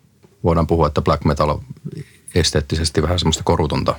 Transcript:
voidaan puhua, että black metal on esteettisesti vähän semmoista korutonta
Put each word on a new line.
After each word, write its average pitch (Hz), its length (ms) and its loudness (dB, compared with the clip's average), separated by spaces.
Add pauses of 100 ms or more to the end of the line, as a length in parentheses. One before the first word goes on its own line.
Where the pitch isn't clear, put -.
(440)
voidaan 82 220 4
puhua, 82 200 2
että 73 160 -2
black 78 220 0
metal 76 240 0
on 73 160 -4 (720)
esteettisesti 78 680 0
vähän 85 160 0
semmoista 80 240 0
korutonta 69 560 0